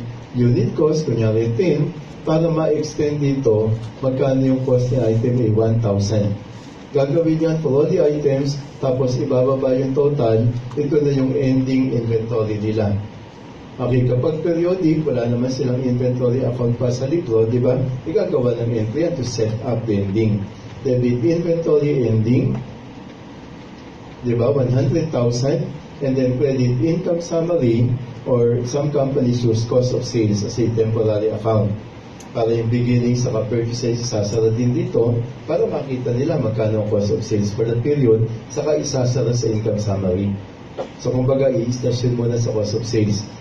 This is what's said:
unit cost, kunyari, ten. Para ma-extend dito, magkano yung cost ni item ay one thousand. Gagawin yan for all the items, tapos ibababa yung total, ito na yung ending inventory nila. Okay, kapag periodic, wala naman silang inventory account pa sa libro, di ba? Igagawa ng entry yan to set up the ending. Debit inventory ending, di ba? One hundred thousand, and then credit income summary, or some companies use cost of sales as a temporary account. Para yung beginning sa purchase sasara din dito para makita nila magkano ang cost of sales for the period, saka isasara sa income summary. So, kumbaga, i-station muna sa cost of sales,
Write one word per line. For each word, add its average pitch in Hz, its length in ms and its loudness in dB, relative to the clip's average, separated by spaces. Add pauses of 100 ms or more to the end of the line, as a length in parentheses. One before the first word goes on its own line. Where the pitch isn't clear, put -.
(340)
unit 123 440 2
cost, 156 280 2
kunyari, 113 480 0
ten. 170 360 2 (360)
Para 160 240 2
ma-extend 151 720 0
dito, 113 520 2 (280)
magkano 135 400 2
yung 131 240 2
cost 123 240 2
ni 120 120 2
item 117 360 2
ay 110 160 2
one 110 280 2
thousand. 101 520 0 (560)
Gagawin 156 520 2
yan 160 200 2
for 139 80 0
all 143 200 4
the 175 120 2
items, 147 560 2 (240)
tapos 127 400 0
ibababa 131 560 2
yung 135 160 0
total, 135 560 2 (240)
ito 147 240 0
na 143 160 2
yung 131 240 2
ending 131 560 2
inventory 110 640 0
nila. 104 400 0 (800)
Okay, 123 320 2
kapag 135 320 0
periodic, 165 640 2
wala 120 240 0
naman 123 240 0
silang 127 320 -2
inventory 123 560 0
account 123 400 -2
pa 123 80 2
sa 135 160 -2
libro, 127 400 2
di 120 160 0
ba? 151 160 2 (320)
Igagawa 135 480 0
ng 117 160 -2
entry 123 320 0
yan - 80 0
to 131 80 -4
set 110 320 -2 (160)
up 117 160 0
the 101 160 0
ending. 101 400 2 (400)
Debit 123 400 2
inventory 160 880 2
ending, 110 480 2 (1700)
di 120 80 0
ba? 113 160 2
One 127 240 2
hundred - 400 2
thousand, 123 560 0 (320)
and 131 160 0
then 127 240 0
credit 123 400 2
income 170 400 0
summary, 160 640 0 (380)
or 120 440 2
some 143 220 -2
companies 127 560 0
use 113 240 2
cost 123 240 2
of 113 80 0
sales 104 400 0
as - 160 -4
a 113 160 2
temporary 110 560 0
account. 104 420 0 (580)
Para 113 240 0
yung 113 160 0
beginning 123 480 2
sa - 160 -2 (120)
purchase 117 600 -2
sasara 110 480 0
din 123 220 0
dito 120 420 2 (320)
para 185 160 0
makita 131 480 -4
nila 151 240 0
magkano 110 480 0
ang - 40 -4
cost 104 240 0
of 107 80 0
sales 101 320 0
for 113 120 0
the 117 160 0
period, 120 440 4 (280)
saka 147 240 0
isasara 123 560 0
sa 117 160 0
income 107 320 0
summary. 98 480 0 (760)
So, - 80 0
kumbaga, 131 400 2
i-station 120 640 0
muna 117 240 0
sa 113 160 -2
cost 104 160 0
of 110 160 -2
sales, 104 400 0 (140)